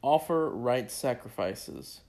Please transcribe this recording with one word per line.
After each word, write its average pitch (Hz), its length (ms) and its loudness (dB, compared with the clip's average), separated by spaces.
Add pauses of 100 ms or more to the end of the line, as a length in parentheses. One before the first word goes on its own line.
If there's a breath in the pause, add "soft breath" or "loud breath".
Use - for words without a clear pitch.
Offer 156 480 4
right 123 380 0
sacrifices - 1200 -4